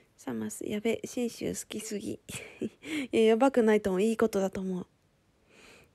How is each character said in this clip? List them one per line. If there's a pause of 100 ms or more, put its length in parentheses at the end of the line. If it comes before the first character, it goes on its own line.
(160)
サ
マ
ス、
や
べ、
信
州
好
き
す
ぎ。
<laughs>
い
や、
や
ば
く
な
い
と
思
う。
い
い
こ
と
だ
と
思
う。 (1080)